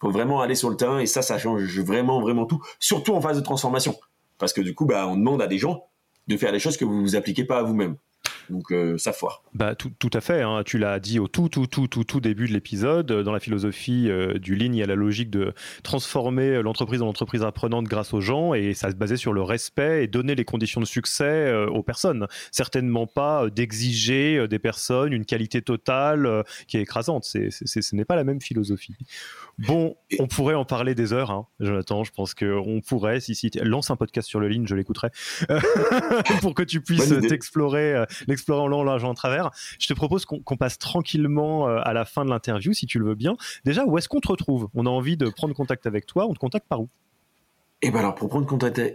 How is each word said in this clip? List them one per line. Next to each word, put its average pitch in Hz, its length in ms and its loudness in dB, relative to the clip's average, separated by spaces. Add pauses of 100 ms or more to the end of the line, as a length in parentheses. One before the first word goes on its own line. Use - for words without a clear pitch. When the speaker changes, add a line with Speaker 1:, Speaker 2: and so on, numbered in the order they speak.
Speaker 1:
Faut 101 100 0
vraiment 123 300 2
aller 123 140 2
sur 120 160 0
le 104 60 -2
terrain 131 220 2
et 117 80 0
ça, 131 140 2
ça 123 160 0
change 98 440 0
vraiment, 120 420 2
vraiment 117 240 2
tout, 151 160 -2 (180)
surtout 202 320 0
en 175 80 4
phase 151 160 0
de 139 60 0
transformation. 131 540 -2 (420)
Parce 95 160 0
que 98 80 0
du 90 120 -2
coup, 156 120 0
bah, 101 220 2
on 92 80 0
demande 120 260 4
à 95 40 2
des 95 120 0
gens 156 300 -2 (400)
de 104 100 2
faire 107 140 2
des 104 60 2
choses - 200 0
que 127 80 0
vous 104 160 2
vous 101 140 2
appliquez 104 280 0
pas 127 140 0
à 120 40 2
vous-même. 104 340 0 (540)
Donc, 90 220 -6
euh, 85 260 0
ça 107 140 -2
foire. - 300 -6 (120)
Speaker 2:
Bah, 107 200 0
tout, - 240 -8
tout 120 140 0
à 113 80 0
fait, 165 220 2
hein. 110 220 0
Tu - 120 -4
l'as 101 220 2
dit 104 200 -2
au 98 100 2
tout, 170 200 0
tout, 131 180 0
tout, 135 200 0
tout, 117 180 -2
tout 139 160 -2
début 113 280 0
de 110 40 0
l'épisode. 123 580 0
Dans 104 220 2
la 107 80 -2
philosophie, 110 680 0
euh, 95 280 0
du 92 180 -2
lean, 123 160 0
il 117 40 0
y 107 60 2
a 101 40 0
la 98 100 0
logique 104 340 0
de 98 240 -2 (300)
transformer, 131 640 0
euh, 127 120 4
l'entreprise 113 420 -2
en 110 60 0
entreprise 107 360 -2
apprenante 113 420 0
grâce 104 260 -2
aux 107 80 2
gens, 147 320 0
et 101 220 2
ça 98 160 -2
se 90 60 -4
basait 107 200 0
sur 120 160 -2
le 98 100 2
respect 139 640 0
et - 40 0
donner 127 260 0
les 123 100 0
conditions 113 360 -2
de 113 60 0
succès, - 380 -2
euh, 139 440 2
aux 107 140 0
personnes. 123 440 0 (240)
Certainement 123 560 0
pas, 143 380 2
euh, 107 60 0
d'exiger, 120 880 2
euh, 113 100 2
des 110 100 0
personnes 127 540 0
une 110 120 0
qualité 113 380 -2
totale, 135 640 2
euh, 110 160 2 (240)
qui - 100 -4
est 104 60 2
écrasante. 117 420 -2
C'est, 104 260 -2
c'est, - 160 -12
c'est, - 140 -2
ce - 140 -4
n'est 104 100 0
pas 175 120 0
la 147 80 0
même 139 160 0
philosophie. 104 560 -4 (600)
Bon, 160 380 0 (140)
Speaker 1:
Et - 100 -2
Speaker 2:
on 131 60 2
pourrait 143 280 0
en 139 100 0
parler 127 300 0
des 117 180 0
heures, 123 180 0
hein, 101 160 -4 (140)
Jonathan. 101 440 0
Je 107 60 -8
pense - 240 -6
qu'on 101 520 0
pourrait, 117 340 0
si, 117 140 -6
si, 110 160 -2
t-, - 100 -6
lance 117 300 0
un 127 60 0
podcast - 320 -4
sur 107 120 -2
le 104 80 2
lean, 113 180 0
je 98 80 -2
l'écouterai, 98 340 -2 (400)
<laughs> 233 920 2
pour 175 140 0
que 180 80 0
tu 165 180 -2
puisses 156 280 2
Speaker 1:
Bonne 143 100 6
idée. 110 100 2
Speaker 2:
t'explorer, 147 640 2
euh, 117 100 2 (240)
l'explorer 143 340 0
en 143 40 2
long, 143 160 2
large, 135 220 2
en 123 100 -2
travers. 135 360 0 (280)
Je - 80 -2
te 147 60 -2
propose 156 320 0
qu'on, 147 160 -8
qu'on - 160 -4
passe 127 220 -2
tranquillement, 151 920 0
euh, 117 140 4
à 113 100 0
la 113 120 2
fin 143 200 -2
de 135 60 0
l'interview, 113 420 0
si - 140 -2
tu - 120 -2
le 110 60 2
veux 107 100 2
bien. 151 220 0 (280)
Déjà, 165 200 2
où 170 140 4
est-ce 165 100 -2
qu'on 285 120 0
te - 80 -6
retrouve ? 127 460 0
On 120 120 2
a 123 40 4
envie 131 260 0
de 131 120 2
prendre 147 260 -2
contact 131 320 -2
avec 104 200 -2
toi. 196 200 0
On 208 60 -2
te 127 60 -4
contacte 139 300 -2
par 123 120 -2
où ? 117 80 -4 (920)
Speaker 1:
Eh 131 80 2
ben 113 80 2
alors, 98 160 2
pour 104 160 -4
prendre 139 160 0
contact 123 340 0 (140)